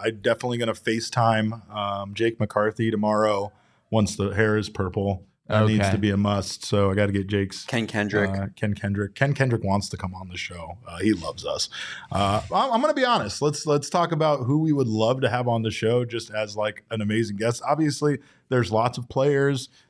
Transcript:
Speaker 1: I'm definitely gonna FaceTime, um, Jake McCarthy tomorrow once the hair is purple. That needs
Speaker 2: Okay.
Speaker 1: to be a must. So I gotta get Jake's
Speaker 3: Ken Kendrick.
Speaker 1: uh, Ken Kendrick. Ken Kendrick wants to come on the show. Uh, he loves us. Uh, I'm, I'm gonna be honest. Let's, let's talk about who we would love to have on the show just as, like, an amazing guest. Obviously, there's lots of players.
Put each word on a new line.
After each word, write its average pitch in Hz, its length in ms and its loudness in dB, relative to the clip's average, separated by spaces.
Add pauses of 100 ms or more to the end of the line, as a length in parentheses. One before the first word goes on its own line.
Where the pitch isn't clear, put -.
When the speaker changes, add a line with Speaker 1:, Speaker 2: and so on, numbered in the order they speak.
Speaker 1:
I'm 110 160 0
definitely 120 360 0
gonna 113 160 0
FaceTime, 113 1000 0
um, 101 400 -6
Jake 113 260 -2
McCarthy 107 520 0
tomorrow 104 600 0 (380)
once 110 260 2
the 101 140 -2
hair 107 280 2
is 107 120 -2
purple. 98 560 -2 (220)
That 110 200 4
needs 107 140 4
Speaker 2:
Okay. 98 100 4
Speaker 1:
to 98 60 2
be 101 140 2
a 98 60 0
must. 101 460 0
So 101 280 2
I 95 40 0
gotta 104 160 2
get 98 160 -2
Jake's 98 380 -2
Speaker 3:
Ken 117 200 -2
Kendrick. 104 440 0
Speaker 1:
uh, 98 260 -4
Ken 104 180 -2
Kendrick. 101 420 -4
Ken 139 180 2
Kendrick 123 320 0
wants 98 240 0
to - 80 -8
come 92 180 -8
on 92 140 -14
the 87 80 -10
show. 87 400 -12 (100)
Uh, 85 120 -12
he 104 120 4
loves 85 340 -4
us. 69 220 -4 (420)
Uh, 101 320 0 (120)
I'm, 233 180 2
I'm 226 100 2
gonna 302 120 2
be 277 100 0
honest. 190 380 0
Let's, 151 240 0
let's 147 240 0
talk 170 240 2
about 151 320 2
who 143 140 2
we 156 120 2
would 135 160 2
love 110 340 2
to 120 80 2
have 120 200 -2
on 117 140 0
the 110 80 -2
show 120 340 0
just 110 260 -8
as, 104 240 -4
like, 107 340 -4
an 113 120 -4
amazing 107 340 0
guest. 110 320 -2
Obviously, 147 520 0 (280)
there's 117 240 2
lots 117 260 2
of 123 120 -10
players. 139 580 2 (220)